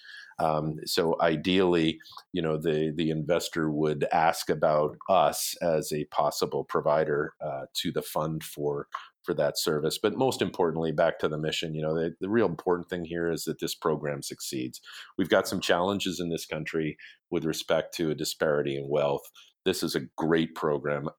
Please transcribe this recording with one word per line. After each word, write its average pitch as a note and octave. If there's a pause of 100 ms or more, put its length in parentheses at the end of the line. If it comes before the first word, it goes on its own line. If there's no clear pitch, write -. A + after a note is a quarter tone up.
(380)
Um, D#2
so E2
ideally, E2+ (340)
you F2+
know, D#2+
the, D#2
the D#2+
investor D#2
would D2+
ask E2
about D2+ (140)
us E2
as D#2+
a D2+
possible -
provider, D2+ (100)
uh, C#2 (120)
to E2
the D2+
fund D#2
for, C#2+ (360)
for F2+
that D2
service. D#2
But G#2+
most B2+
importantly, E2
back D#2+
to F2+
the D#2
mission, D#2
you D#2
know, D#2
the, E2
the F#2+
real A2
important F2
thing F2
here E2+
is D#2
that D#2
this D#2
program D2+
succeeds. - (360)
We've F#2
got F#2+
some F#2
challenges F#2
in F2
this E2
country D#2 (340)
with E2+
respect -
to D#2+
a D2
disparity D2
in C#2
wealth. C#2+ (400)
This F#2
is D#2+
a C#2 (100)
great E2
program, D2 (120)